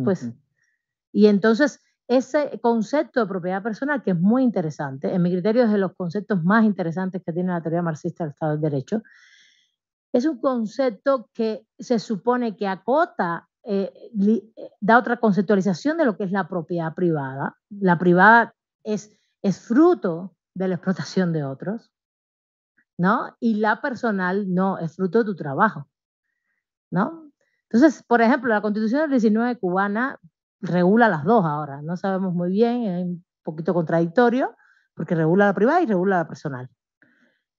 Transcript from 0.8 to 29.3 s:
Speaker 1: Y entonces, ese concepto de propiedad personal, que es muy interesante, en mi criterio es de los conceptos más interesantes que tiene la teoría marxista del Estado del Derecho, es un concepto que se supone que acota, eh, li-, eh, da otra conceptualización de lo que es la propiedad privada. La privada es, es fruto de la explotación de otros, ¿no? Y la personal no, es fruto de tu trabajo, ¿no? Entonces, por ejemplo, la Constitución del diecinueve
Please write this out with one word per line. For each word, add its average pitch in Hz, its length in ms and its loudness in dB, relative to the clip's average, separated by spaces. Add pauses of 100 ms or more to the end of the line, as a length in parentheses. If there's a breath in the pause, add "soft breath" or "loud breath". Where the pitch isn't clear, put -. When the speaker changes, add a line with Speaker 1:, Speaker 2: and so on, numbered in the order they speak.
Speaker 1:
Y 208 160 6
entonces, 220 540 2 (260)
ese 262 540 0
concepto 233 580 0
de 220 60 2
propiedad 185 380 -6
personal, 262 400 -6
que 196 80 -2
es 170 80 0
muy 220 240 2
interesante, 156 680 -4
en 180 80 0
mi 175 100 2
criterio 208 320 0
es 214 80 2
de 208 80 2
los 190 160 -2
conceptos 185 480 -4
más 214 200 4
interesantes 185 640 -2
que 165 80 -8
tiene 180 180 -4
la 170 100 -4
teoría 165 200 -4
marxista 170 420 -6
del 147 80 -6
Estado 151 220 -4
del 151 80 -4
Derecho, 151 400 -4 (1120 soft breath)
es 247 120 2
un 302 140 -2
concepto 254 920 -2
que 220 320 -4 (120)
se 240 220 -2
supone 233 560 -2
que 202 120 -6
acota, 190 800 -2 (140)
eh, 196 280 -4 (220)
li-, 208 420 0
eh, - 140 -18 (100)
da 226 180 4
otra 240 200 0
conceptualización 196 800 0
de 320 80 2
lo 208 100 0
que 208 80 -6
es 180 80 -4
la 190 160 -2
propiedad 170 460 -6
privada. 143 640 -4 (120)
La 190 280 2
privada 190 560 6 (300)
es, 214 280 -6 (300)
es 190 180 0
fruto 214 760 2 (180)
de 190 140 -4
la 185 80 -2
explotación 175 580 -2
de 156 100 -2
otros, 151 480 -8 (1080)
¿no? 202 440 0
Y 226 140 0
la 214 260 0
personal 202 720 -4
no, 190 240 0
es - 180 -8
fruto 190 240 0
de 233 60 2
tu 202 100 -6
trabajo, 151 540 -2 (1040)
¿no? 302 400 -4 (380)
Entonces, 254 380 4
por 233 140 4
ejemplo, 233 320 2
la 208 80 0
Constitución 214 400 -2
del 320 80 -2
diecinueve 233 480 2